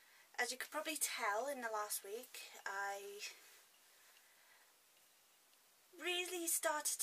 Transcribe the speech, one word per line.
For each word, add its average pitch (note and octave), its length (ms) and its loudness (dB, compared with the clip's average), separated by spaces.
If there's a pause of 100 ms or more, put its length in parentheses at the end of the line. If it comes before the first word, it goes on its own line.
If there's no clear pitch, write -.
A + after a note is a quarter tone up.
(400)
As A#3+ 120 2
you B3+ 60 -4
could - 140 -6
probably D#4 260 -2
tell A3+ 480 2
in C#4 160 0
the A#3 80 -2
last G#3+ 320 0
week, A3 480 -8 (160)
I G3+ 560 -2 (2750)
really F4 540 0
started D4+ 560 4